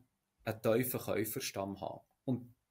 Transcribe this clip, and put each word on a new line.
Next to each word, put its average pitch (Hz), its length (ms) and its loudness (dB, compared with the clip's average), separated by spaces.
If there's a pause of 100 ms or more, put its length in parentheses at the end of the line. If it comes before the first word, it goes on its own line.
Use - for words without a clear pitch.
(440)
einen 110 180 -2
tiefen 123 380 4
Käuferstamm 101 840 -2
haben. - 180 -6 (240)
Und - 300 -2 (160)